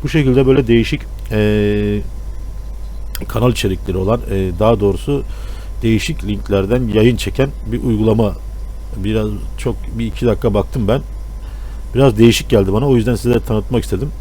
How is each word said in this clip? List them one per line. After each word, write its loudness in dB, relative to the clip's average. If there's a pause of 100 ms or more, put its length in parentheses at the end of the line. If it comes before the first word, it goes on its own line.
Bu -4
şekilde 4
böyle 4
değişik, 2 (300)
e, 2 (1300)
kanal 2
içerikleri -2
olan, 2 (120)
e, 0
daha 4
doğrusu 0 (580)
değişik 0
linklerden 0
yayın 6
çeken 0 (220)
bir -4
uygulama. 2 (720)
Biraz 0 (300)
çok, -2 (240)
bir -2
iki -4
dakika 2
baktım 0
ben. 2 (960)
Biraz 4
değişik 6
geldi 4
bana. 2
O 6
yüzden 2
size 0
tanıtmak 0
istedim. -2 (120)